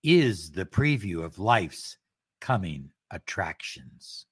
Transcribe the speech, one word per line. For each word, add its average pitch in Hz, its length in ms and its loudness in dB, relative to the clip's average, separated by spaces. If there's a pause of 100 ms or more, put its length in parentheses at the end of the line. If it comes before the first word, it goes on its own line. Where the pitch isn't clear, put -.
is 127 480 4
the 92 140 -6
preview 101 580 0
of 82 160 -12
life's 104 580 0 (440)
coming 80 500 -4 (180)
attractions. - 1200 -10